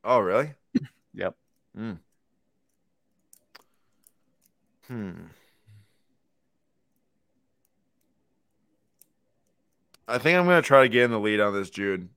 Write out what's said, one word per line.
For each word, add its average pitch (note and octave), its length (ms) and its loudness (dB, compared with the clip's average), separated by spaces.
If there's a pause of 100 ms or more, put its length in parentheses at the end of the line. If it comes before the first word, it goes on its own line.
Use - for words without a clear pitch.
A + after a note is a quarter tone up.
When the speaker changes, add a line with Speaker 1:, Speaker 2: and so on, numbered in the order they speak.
Speaker 1:
Oh, A#2+ 160 2
really? A2+ 360 -2 (580)
Speaker 2:
Yep. - 240 -8 (400)
Speaker 1:
Hmm. A2 160 -12 (3000)
Hmm. G#2+ 240 -12 (4000)
I A#2+ 120 -4
think E3+ 200 2
I'm F3 60 2
gonna F3 180 4
try C3+ 200 6
to B2+ 60 6
get B2 160 2
in A#2+ 60 0
the A2 100 -2
lead G#2+ 200 0
on G#2 140 0
this G2 160 -6
Jude F#2+ 460 -6